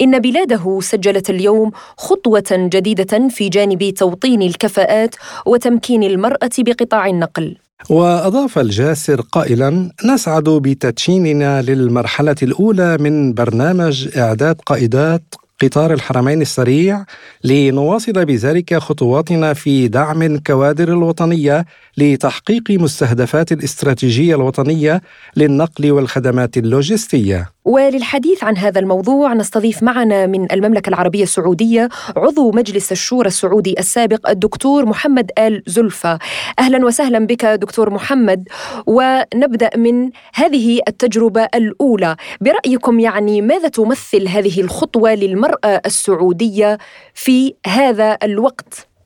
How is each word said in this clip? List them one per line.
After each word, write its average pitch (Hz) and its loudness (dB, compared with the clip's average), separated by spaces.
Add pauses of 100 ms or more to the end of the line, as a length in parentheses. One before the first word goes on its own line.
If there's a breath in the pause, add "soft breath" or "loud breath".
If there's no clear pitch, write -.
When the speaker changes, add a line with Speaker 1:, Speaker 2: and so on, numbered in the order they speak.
Speaker 1:
إن 262 4
بلاده 233 0
سجلت 196 -2
اليوم 208 2 (260 loud breath)
خطوة 226 0
جديدة 190 0
في 214 -4
جانب 190 0
توطين 196 0
الكفاءات 196 0 (320 loud breath)
وتمكين 240 2
المرأة 196 0
بقطاع 233 0
النقل. 165 -4 (340)
Speaker 2:
وأضاف 175 2
الجاسر 131 0 (120)
قائلا: 143 0 (240)
"نسعد 160 0
بتدشيننا 143 0
للمرحلة 127 0
الأولى 180 2
من 147 0
برنامج 135 -2
إعداد 123 0 (100)
قائدات 139 0 (400)
قطار 151 2
الحرمين 135 0
السريع، 151 0 (400 loud breath)
لنواصل 147 2
بذلك 147 0
خطواتنا 156 0
في 139 0
دعم 151 0
الكوادر 151 0
الوطنية 165 0 (340 soft breath)
لتحقيق 147 0
مستهدفات 147 0
الاستراتيجية 139 0
الوطنية 147 0 (360 loud breath)
للنقل 147 2
والخدمات 127 0
اللوجستية." 117 0 (160)
Speaker 1:
وللحديث 269 0
عن 220 0
هذا 190 0
الموضوع 190 0
نستضيف 220 -2
معنا 220 2
من 190 -2
المملكة 202 0
العربية 180 0
السعودية 202 0 (280 loud breath)
عضو 262 2
مجلس 208 0
الشورى 233 -2
السعودي 190 0
السابق 220 0
الدكتور 240 0
محمد 233 0
آل 220 0
زلفى. 175 -2 (400 loud breath)
أهلا 254 2
وسهلا 240 0
بك 233 -2
دكتور 214 0
محمد، 202 0 (380 loud breath)
ونبدأ 254 0
من 240 0 (240 loud breath)
هذه 247 0
التجربة 226 0
الأولى. 214 0 (240 loud breath)
برأيكم 247 0
يعني 208 0
ماذا 320 0
تمثل 214 -2
هذه 190 0
الخطوة 220 0
للمرأة 202 0
السعودية 196 0 (360 loud breath)
في 262 0 (120)
هذا 214 2
الوقت؟ 214 -4 (180)